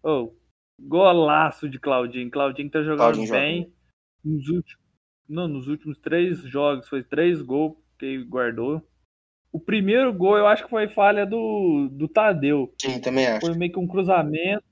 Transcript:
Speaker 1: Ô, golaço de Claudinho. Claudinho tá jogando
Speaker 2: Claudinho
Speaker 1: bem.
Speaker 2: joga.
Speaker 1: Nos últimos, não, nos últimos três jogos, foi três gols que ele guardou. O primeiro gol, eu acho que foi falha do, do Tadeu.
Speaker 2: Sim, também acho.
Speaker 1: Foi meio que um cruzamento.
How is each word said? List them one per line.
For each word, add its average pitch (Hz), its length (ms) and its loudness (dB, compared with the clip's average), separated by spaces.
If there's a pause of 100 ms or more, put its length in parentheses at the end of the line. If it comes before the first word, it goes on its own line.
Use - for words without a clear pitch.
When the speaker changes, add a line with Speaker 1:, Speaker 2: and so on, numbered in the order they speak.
Speaker 1:
Ô, 131 280 -2 (480)
golaço 156 880 4
de 131 120 -10
Claudinho. 123 500 -2
Claudinho 139 400 -4
tá 156 120 -2
jogando 151 180 -2
Speaker 2:
Claudinho 113 320 2
Speaker 1:
bem. 151 320 -2
Speaker 2:
joga. - 100 -16 (500)
Speaker 1:
Nos 151 260 -4
últimos, 170 300 -4 (480)
não, 165 200 -6
nos 135 200 -8
últimos 151 300 -8
três 175 420 0
jogos, 139 480 -2
foi 131 160 -6
três 160 380 0
gols 147 360 -2 (200)
que - 80 -12
ele 135 200 -8
guardou. 120 600 -4 (640)
O 156 80 -8
primeiro 220 540 0
gol, 196 240 4
eu 208 100 6
acho 208 160 4
que - 60 -18
foi 214 180 0
falha 208 380 4
do, 196 680 0
do 143 160 -4
Tadeu. 147 720 2
Speaker 2:
Sim, 127 220 -6
também 131 240 2
acho. 113 160 0
Speaker 1:
Foi 170 160 -2
meio 175 140 -2
que 196 80 -6
um 180 80 -4
cruzamento. 180 840 0